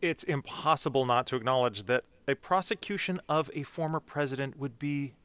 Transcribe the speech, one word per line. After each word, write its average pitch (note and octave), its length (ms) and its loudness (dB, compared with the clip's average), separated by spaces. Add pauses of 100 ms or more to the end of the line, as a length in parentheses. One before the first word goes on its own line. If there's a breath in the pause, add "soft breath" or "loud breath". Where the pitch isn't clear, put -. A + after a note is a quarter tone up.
it's E3 200 0
impossible C#3 840 2
not B2 200 4
to C3 80 -2
acknowledge A#2+ 500 2
that B2 180 2 (220)
a C#3 100 0
prosecution F#3 920 -2
of D3+ 260 2
a D3 100 -6
former D#3+ 360 -4
president C#3 580 -4
would C3+ 220 -8
be C#3+ 340 -2 (120)